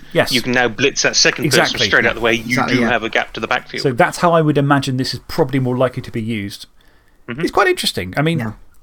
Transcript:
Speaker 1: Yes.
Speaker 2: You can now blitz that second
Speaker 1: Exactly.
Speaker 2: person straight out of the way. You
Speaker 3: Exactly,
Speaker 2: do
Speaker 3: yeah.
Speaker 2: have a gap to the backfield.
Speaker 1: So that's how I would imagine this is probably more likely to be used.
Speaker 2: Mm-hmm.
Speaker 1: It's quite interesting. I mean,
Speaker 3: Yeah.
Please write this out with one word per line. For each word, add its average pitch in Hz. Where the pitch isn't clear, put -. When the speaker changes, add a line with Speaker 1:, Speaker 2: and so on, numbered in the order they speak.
Speaker 1:
Yes. 147
Speaker 2:
You 123
can 123
now 123
blitz 127
that 120
second -
Speaker 1:
Exactly. 127
Speaker 2:
person 117
straight 123
out 117
of 113
the 113
way. 113
You 117
Speaker 3:
Exactly, 123
Speaker 2:
do 123
Speaker 3:
yeah. 113
Speaker 2:
have 117
a 110
gap 117
to 117
the 110
backfield. 127
Speaker 1:
So 139
that's 151
how 175
I 165
would 151
imagine 139
this 131
is 123
probably 139
more 127
likely 127
to -
be 117
used. 107
Speaker 2:
Mm-hmm. 127
Speaker 1:
It's -
quite 392
interesting. 104
I 139
mean, 160
Speaker 3:
Yeah. 110